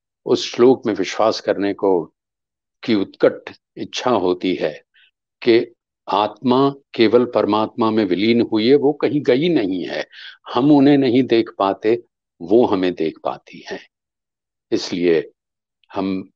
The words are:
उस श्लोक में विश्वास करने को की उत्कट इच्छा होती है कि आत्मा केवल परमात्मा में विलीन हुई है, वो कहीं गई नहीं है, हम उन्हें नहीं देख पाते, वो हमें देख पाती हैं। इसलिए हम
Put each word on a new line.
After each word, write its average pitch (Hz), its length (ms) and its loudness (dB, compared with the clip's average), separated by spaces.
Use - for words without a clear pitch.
उस - 280 -2
श्लोक 123 340 4
में 104 80 -2
विश्वास 107 460 -2
करने 98 340 -4
को 92 300 0
की - 120 -2
उत्कट - 600 -2
इच्छा - 340 -6
होती 92 440 -2
है 78 180 -6
कि 117 320 2
आत्मा 123 680 0
केवल 120 300 4
परमात्मा 110 640 -2
में 110 140 0
विलीन 104 360 0
हुई 110 280 -2
है, 139 60 6
वो 139 180 2
कहीं 147 300 -4
गई 131 260 0
नहीं 92 380 -2
है, 76 200 -8
हम 135 180 2
उन्हें 143 260 6
नहीं 131 240 2
देख 117 360 0
पाते, 107 440 0
वो 101 260 4
हमें 92 280 0
देख 80 300 -4
पाती - 460 -10
हैं। - 100 -10
इसलिए 87 580 0
हम 95 420 -6